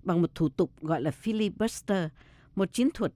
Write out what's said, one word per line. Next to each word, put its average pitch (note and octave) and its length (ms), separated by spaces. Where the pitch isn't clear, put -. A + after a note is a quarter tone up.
bằng E3+ 200
một E3+ 120
thủ D#3+ 140
tục E3+ 220
gọi D#3 220
là D3 80
filibuster, G#3+ 840
một G3 180
chiến B3+ 220
thuật - 220